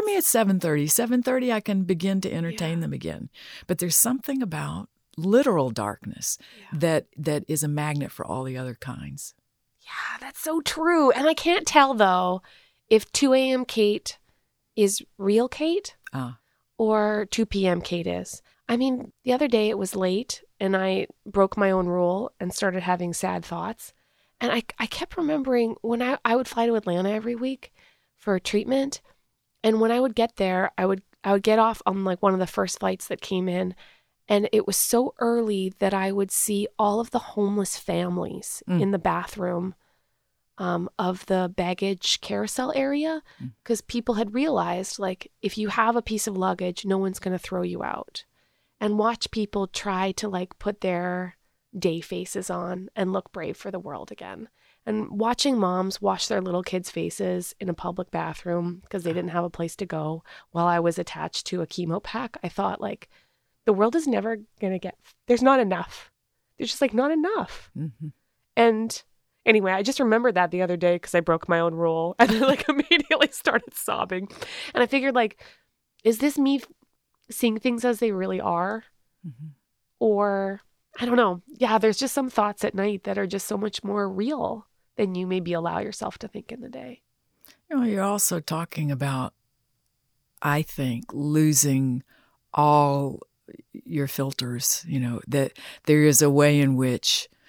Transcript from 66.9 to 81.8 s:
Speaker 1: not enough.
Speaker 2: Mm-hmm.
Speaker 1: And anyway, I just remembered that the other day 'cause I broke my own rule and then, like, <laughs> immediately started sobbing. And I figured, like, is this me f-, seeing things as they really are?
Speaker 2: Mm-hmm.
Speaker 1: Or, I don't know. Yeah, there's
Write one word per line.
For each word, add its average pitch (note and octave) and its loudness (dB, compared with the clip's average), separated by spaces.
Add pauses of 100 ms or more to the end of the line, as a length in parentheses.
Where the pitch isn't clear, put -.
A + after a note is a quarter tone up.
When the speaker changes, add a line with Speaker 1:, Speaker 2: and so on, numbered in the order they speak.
Speaker 1:
not C4 2
enough. D#4+ -2
Speaker 2:
Mm-hmm. D3+ -8 (480)
Speaker 1:
And A3+ 4 (420)
anyway, F#3+ 4
I F#3+ 0
just C4 0
remembered A#3 4
that F3+ 4
the F3+ 0
other F3 0
day F3 4
'cause - -6
I F3 4
broke E3 0
my E3+ 4
own E3+ 2
rule E3 0
and A#3 8
then, A3 2
like, C4+ 2
<laughs> D4+ 4
immediately - 2
started - -2
sobbing. G3 -4 (440)
And B3 4
I A#3+ 2
figured, C4+ 2
like, A3+ 0 (580)
is A3+ 4
this C#4+ 2
me C#4 4
f-, B3+ -6 (640)
seeing A3 0
things A#3+ 0
as A#3+ 2
they A3+ 2
really F#3+ -2
are? F#3+ -2 (420)
Speaker 2:
Mm-hmm. D3 -14 (500)
Speaker 1:
Or, G3+ 0 (360)
I B3 -4
don't A#3+ 2
know. F#3 4
Yeah, A3 2
there's G#3+ 4